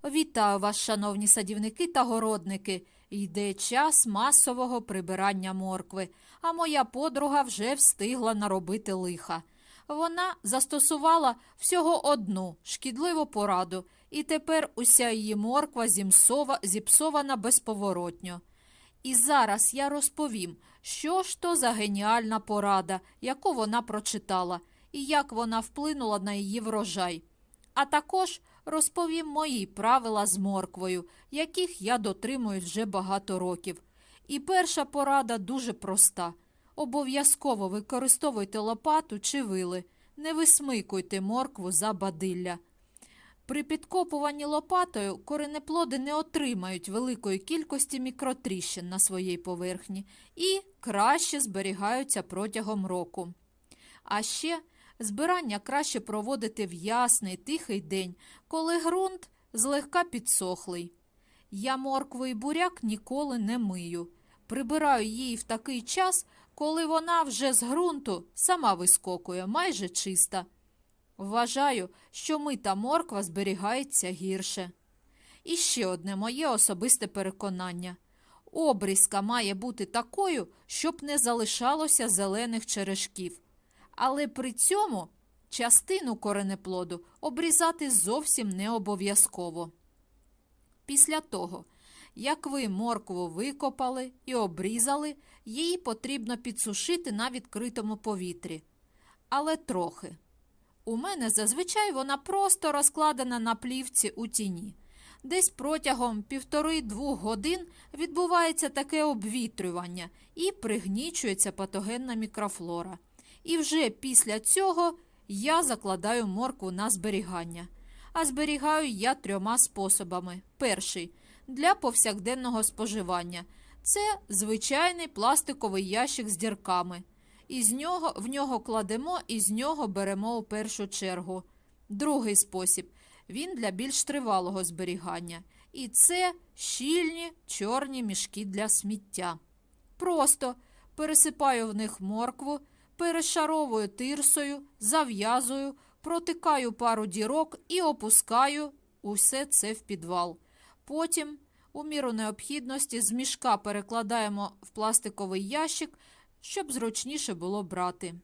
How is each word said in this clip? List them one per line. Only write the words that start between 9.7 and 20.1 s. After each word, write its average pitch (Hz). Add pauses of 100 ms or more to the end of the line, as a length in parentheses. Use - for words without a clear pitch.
Вона 339
застосувала 294 (220)
всього 339
одну 190
шкідливу 302
пораду, 185 (260)
і 294
тепер 311
уся 240
її 214
морква 240
зімсова-, 233
зіпсована 277
безповоротньо. 190 (600)
І 262
зараз 240
я 277
розповім, 240 (260)